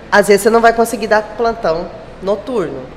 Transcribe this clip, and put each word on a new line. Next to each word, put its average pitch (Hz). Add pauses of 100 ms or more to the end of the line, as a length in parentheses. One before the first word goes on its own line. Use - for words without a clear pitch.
(100)
às 196
vezes 202
você 233
não 226
vai 226
conseguir 226
dar 214 (140)
plantão 190 (360)
noturno. 190 (140)